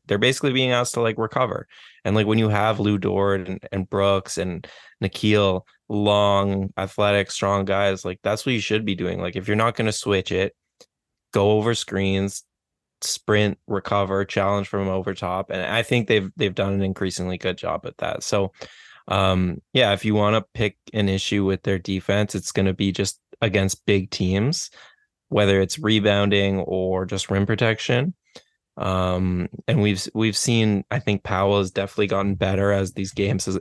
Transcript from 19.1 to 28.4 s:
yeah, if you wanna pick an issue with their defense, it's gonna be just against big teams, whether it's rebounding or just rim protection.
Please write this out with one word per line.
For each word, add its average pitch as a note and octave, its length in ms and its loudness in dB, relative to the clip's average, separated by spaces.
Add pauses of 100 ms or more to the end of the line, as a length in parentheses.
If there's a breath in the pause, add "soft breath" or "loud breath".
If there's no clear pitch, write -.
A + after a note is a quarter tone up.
yeah, A#2+ 180 4
if G2 140 -2
you G#2+ 100 2
wanna G#2 380 2
pick G#2+ 240 -2 (160)
an G#2 160 0
issue G2 340 0
with F#2+ 200 0
their G2 160 -2
defense, G2 540 -2
it's - 200 -6
gonna G2 200 2
be F#2+ 200 0
just - 260 -4 (220)
against F#2+ 440 0
big G2 240 2
teams, G2+ 600 -2 (600 loud breath)
whether G2 320 4
it's - 180 -2
rebounding G2+ 800 2
or F#2 460 -2
just F#2+ 260 -6
rim G2 140 2
protection. A#2+ 680 0 (640 loud breath)